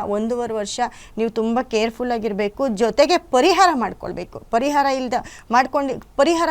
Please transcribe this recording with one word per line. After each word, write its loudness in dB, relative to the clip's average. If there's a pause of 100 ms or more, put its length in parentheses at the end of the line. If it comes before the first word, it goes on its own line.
ಒಂದೂವರೆ -4
ವರ್ಷ -6 (360)
ನೀವು -2
ತುಂಬ 0
ಕೇರ್‌ಫುಲ್ -2
ಆಗಿರ್ಬೇಕು. -2
ಜೊತೆಗೆ 2
ಪರಿಹಾರ 4
ಮಾಡ್ಕೊಳ್ಬೇಕು. -6
ಪರಿಹಾರ 0
ಇಲ್ದ -2 (360)
ಮಾಡ್ಕೊಂಡು, 0
ಪರಿಹಾರ 2